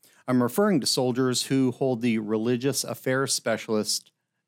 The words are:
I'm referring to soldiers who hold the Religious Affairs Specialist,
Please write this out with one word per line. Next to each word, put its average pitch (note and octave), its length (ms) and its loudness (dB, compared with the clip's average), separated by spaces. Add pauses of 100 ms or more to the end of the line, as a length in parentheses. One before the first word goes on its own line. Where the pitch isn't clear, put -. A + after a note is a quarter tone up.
(260)
I'm B2+ 160 2
referring F#3 380 2
to G#2+ 60 -4
soldiers B2+ 580 0
who C3+ 280 2
hold C3 280 -2
the A#2 180 2
Religious A#2 640 -2
Affairs C3 500 -2
Specialist, - 800 -2 (360)